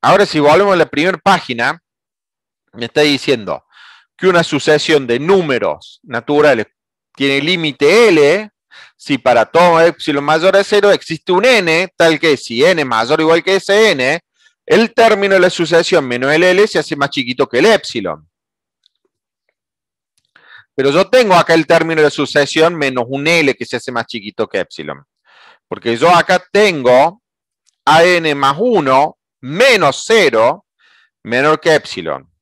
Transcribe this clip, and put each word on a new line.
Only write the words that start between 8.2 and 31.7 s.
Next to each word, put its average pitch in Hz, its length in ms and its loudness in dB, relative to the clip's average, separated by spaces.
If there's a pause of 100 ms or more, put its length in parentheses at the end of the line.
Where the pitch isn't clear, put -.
si - 220 -6
para 120 280 2
todo 165 360 2
epsilon 156 420 -2
mayor 160 320 0
a 196 80 2
cero 202 280 2
existe 165 400 -6
un 185 120 0
N, 185 540 0
tal 160 220 2
que 156 180 0
si 117 260 -4
N 165 220 0
mayor 120 340 -2
o 160 40 0
igual 165 200 0
que 190 120 -2
ese 202 360 0
N, 139 280 -2 (460)
el 214 280 0
término 202 400 2
de 190 80 2
la 180 80 2
sucesión 165 580 -2
menos 123 240 -4
el 156 120 0
L 185 240 2
se 185 120 -4
hace 151 160 -8
más 143 140 -4
chiquito 127 380 -4
que 120 120 -2
el 156 60 2
epsilon. 92 640 -4 (2500)
Pero 139 160 -2
yo 170 180 0
tengo 240 240 4
acá 165 200 2
el 160 140 0
término 165 340 0
de 151 40 4
la 143 60 2
sucesión 156 640 -2
menos 131 340 -4
un 139 180 -6
L 160 280 0
que 120 100 -12
se 123 120 -10
hace 123 140 -10
más 117 140 -6
chiquito 107 420 -10
que 98 120 -6
epsilon. 73 460 -12 (680)
Porque 117 240 -6
yo 156 180 2
acá 175 240 0 (140)
tengo 160 720 2 (640)
A 160 180 4
N 170 320 0
más 139 240 -2
uno 156 580 0 (220)
menos 170 680 0
cero 143 600 0 (580)
menor 139 380 0
que 165 120 2